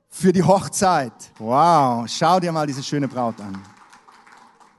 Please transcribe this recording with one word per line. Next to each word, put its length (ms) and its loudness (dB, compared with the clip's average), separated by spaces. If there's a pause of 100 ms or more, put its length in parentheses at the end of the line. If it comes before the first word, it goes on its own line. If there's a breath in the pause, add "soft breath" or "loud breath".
für 240 2
die 100 2
Hochzeit. 960 0
Wow, 720 2
schau 320 0
dir 120 -4
mal 140 -4
diese 160 -8
schöne 260 -4
Braut 320 -6
an. 220 -14 (1160)